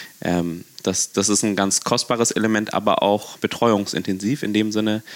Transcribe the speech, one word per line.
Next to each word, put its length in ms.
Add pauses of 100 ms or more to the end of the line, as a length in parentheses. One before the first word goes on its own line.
(200)
ähm, 440 (180)
das, 300
das 180
ist 140
ein 120
ganz 240
kostbares 500
Element, 440
aber 280
auch 360
betreuungsintensiv 1040
in 100
dem 180
Sinne, 320 (140)